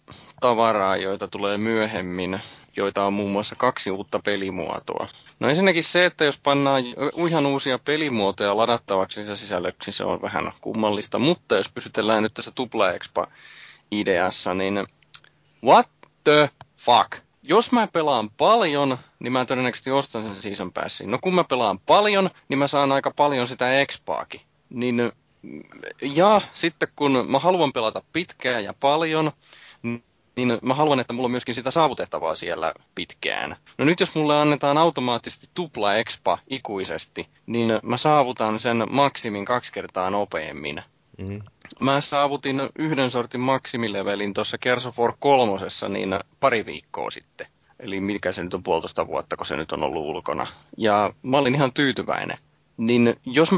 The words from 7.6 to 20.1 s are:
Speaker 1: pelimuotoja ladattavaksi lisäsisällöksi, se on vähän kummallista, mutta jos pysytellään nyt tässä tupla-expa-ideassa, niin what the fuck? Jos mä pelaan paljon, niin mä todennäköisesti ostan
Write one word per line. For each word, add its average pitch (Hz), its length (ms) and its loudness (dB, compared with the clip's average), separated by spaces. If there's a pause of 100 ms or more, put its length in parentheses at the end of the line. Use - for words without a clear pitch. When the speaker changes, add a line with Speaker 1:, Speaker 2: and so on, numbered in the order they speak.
Speaker 1:
pelimuotoja 107 800 0
ladattavaksi 107 640 0
lisäsisällöksi, 101 720 -6
se 101 120 -6
on 92 180 -2
vähän 98 300 -4 (100)
kummallista, 107 580 -2
mutta 139 360 2
jos 98 180 0
pysytellään 107 500 0
nyt 110 100 -2
tässä - 180 -10
tupla-expa-ideassa, 95 2000 -2
niin 95 320 -2 (800)
what 170 260 8 (340)
the 151 260 6 (280)
fuck? - 340 4 (320)
Jos 202 280 2
mä 226 160 2
pelaan 139 420 0
paljon, 143 680 2 (220)
niin 120 140 -6
mä 127 120 2
todennäköisesti 127 460 -2
ostan 135 320 -2